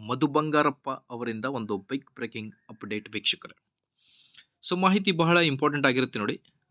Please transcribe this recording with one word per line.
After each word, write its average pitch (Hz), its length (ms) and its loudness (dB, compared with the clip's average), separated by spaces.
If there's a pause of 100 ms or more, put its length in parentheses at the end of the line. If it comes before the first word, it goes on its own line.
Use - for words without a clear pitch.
ಮಧು 131 200 0
ಬಂಗಾರಪ್ಪ 147 640 0
ಅವರಿಂದ 117 560 -8
ಒಂದು 110 320 -4
ಬಿಗ್ 131 280 -10 (100)
ಬ್ರೇಕಿಂಗ್ 110 400 -12 (140)
ಅಪ್ಡೇಟ್ 107 400 -10
ವೀಕ್ಷಕರೇ. - 460 -6 (1080)
So, 185 160 -2
ಮಾಹಿತಿ 190 320 4
ಬಹಳ 170 260 4
ಇಂಪಾರ್ಟೆಂಟ್ 147 500 2
ಆಗಿರುತ್ತೆ 127 320 2
ನೋಡಿ. 104 220 -4 (300)